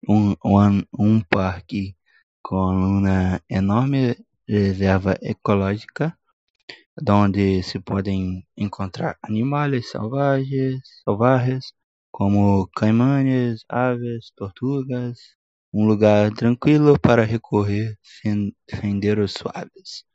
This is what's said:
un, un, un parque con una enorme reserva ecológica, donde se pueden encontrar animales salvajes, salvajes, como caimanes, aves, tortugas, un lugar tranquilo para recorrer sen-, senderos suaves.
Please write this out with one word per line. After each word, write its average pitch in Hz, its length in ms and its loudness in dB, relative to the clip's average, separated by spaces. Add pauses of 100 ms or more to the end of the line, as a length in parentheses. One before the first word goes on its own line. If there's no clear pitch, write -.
un, 104 420 2
un, 101 480 4
un 107 300 2
parque 95 720 -4 (460)
con 92 420 0
una 95 640 2
enorme 120 680 0 (280)
reserva 95 760 0
ecológica, 107 960 -4 (760)
donde 98 680 2
se - 160 -8
pueden 95 680 -4 (100)
encontrar 101 680 -8
animales 135 680 -4
salvajes, 135 1120 -4
salvajes, 127 680 0 (380)
como 101 560 2
caimanes, 123 1000 0
aves, 120 680 -4
tortugas, 123 1040 -8 (340)
un 107 160 0
lugar 104 460 4
tranquilo 147 640 2
para 117 280 4
recorrer 107 760 -4
sen-, 104 540 -4 (120)
senderos 101 680 -2
suaves. - 800 -14